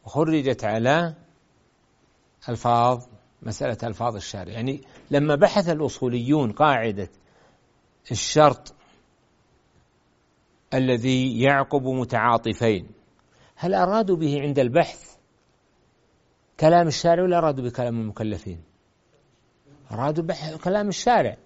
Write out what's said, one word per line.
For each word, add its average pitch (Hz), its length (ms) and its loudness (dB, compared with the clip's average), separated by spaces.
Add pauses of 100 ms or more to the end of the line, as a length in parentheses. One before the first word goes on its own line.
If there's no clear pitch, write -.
وخرجت 135 600 0
على 135 500 0 (1300)
ألفاظ، 120 580 2 (360)
مسألة 117 420 -6
ألفاظ 117 320 -4
الشارع. 95 360 -12
يعني 127 280 -6 (300)
لما 143 240 2
بحث 180 340 4
الأصوليون 131 840 -2
قاعدة 113 560 0 (1000)
الشرط 143 640 2 (2000)
الذي 127 640 0
يعقب 139 460 2
متعاطفين، 117 1040 0 (680)
هل 180 180 -4
أرادوا 190 420 2
به 147 240 -2
عند 143 180 -2
البحث - 580 0 (1400)
كلام 170 260 6
الشارع 170 360 2
ولا 180 160 2
أرادوا 143 260 0
بكلام 120 360 -4
المكلفين؟ 104 600 -8 (1300)
أرادوا 147 340 -4
بح-، 160 400 -8
كلام 208 240 -2
الشارع. 175 580 0